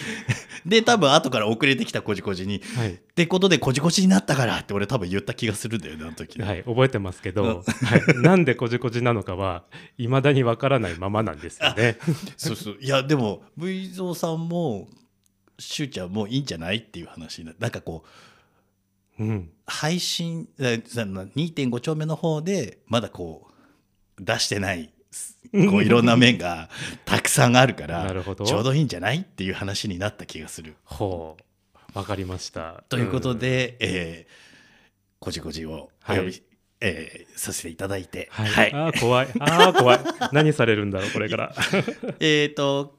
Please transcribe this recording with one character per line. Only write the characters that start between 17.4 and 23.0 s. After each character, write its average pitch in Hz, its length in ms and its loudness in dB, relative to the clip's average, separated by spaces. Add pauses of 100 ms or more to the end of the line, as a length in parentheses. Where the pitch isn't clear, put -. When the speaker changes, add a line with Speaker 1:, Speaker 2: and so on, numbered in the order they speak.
Speaker 1:
に 82 40 -14
な-、 80 140 -18
な 117 80 -2
ん - 20 -4
か 95 120 -8
こ 82 220 -12 (1160)
う、 110 40 -4
Speaker 2:
う 110 80 -2
ん。 90 200 -6 (160)
Speaker 1:
配 170 320 -2
信、 165 580 -6
え、 120 300 0
そ 117 180 -6
の 95 300 -8
二 160 160 -2
点 139 180 -2
五 120 100 -2
丁 160 140 -4
目 156 140 -4
の 156 80 -2
方 156 260 -2
で、 170 460 -4
ま 117 120 2
だ 101 100 -4